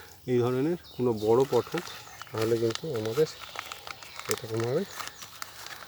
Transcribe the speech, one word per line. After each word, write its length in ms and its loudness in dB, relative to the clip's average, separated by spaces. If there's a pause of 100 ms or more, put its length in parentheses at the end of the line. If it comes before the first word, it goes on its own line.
(320)
এই 120 6
ধরনের 340 2 (180)
কোনো 160 4 (140)
বড় 160 8 (100)
পটক, 320 2 (480)
তাহলে 320 2
কিন্তু 200 2 (160)
আমাদের 280 2 (1040)
এরকমভাবে 520 0 (1040)